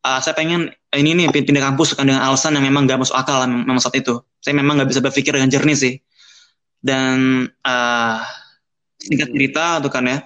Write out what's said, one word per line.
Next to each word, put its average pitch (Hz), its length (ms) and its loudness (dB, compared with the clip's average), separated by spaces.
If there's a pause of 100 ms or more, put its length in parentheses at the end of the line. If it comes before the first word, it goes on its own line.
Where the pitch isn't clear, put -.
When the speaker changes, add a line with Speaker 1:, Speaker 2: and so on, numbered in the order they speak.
Speaker 1:
eh, 131 180 0
saya 156 140 -4
pengen 165 400 -2 (240)
ini 151 160 4
nih, 175 160 2
pin-, 143 160 2
pindah 143 160 4
kampus 139 320 0
kan 139 160 2
dengan 135 160 2
alasan 156 320 0
yang 139 80 2
memang 135 240 2
nggak 131 160 0
masuk - 80 -2
akal 131 240 0
lah 127 100 0
mem-, 120 160 -2
memang 127 160 0
saat 120 140 -2
itu. 127 240 -2 (240)
Saya 143 160 -2
memang 143 240 2
nggak 131 80 0
bisa 127 160 0
berpikir 143 320 -2
dengan 131 160 2
jernih 143 240 2
sih." 127 160 0 (880)
Dan, 131 640 0 (160)
eh, 120 540 0 (840)
singkat 147 320 -4
Speaker 2:
Hmm. - 60 -8
Speaker 1:
cerita 135 280 -2 (180)
tuh 139 100 -2
kan 127 140 -2
ya 131 180 -2